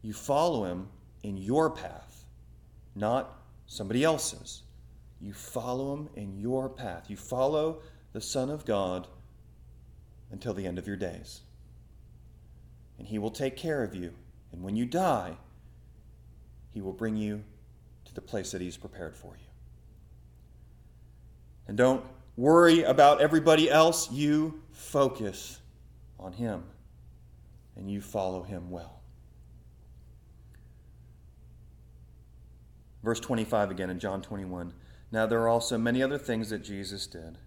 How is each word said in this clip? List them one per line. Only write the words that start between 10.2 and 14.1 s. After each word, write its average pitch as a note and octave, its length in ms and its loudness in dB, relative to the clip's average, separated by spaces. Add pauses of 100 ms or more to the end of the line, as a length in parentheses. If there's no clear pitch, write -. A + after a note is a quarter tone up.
until G#2+ 220 -8
the F#2+ 140 -4
end F2+ 120 -6
of F2+ 80 -10
your G2+ 100 -6
days. F2+ 440 -8 (1600)
And G#2 100 -14
he G#2+ 100 -6
will G#2+ 120 -2
take C3+ 260 -4
care D3+ 260 -2
of G2+ 120 -4
you. F2 180 -8 (400)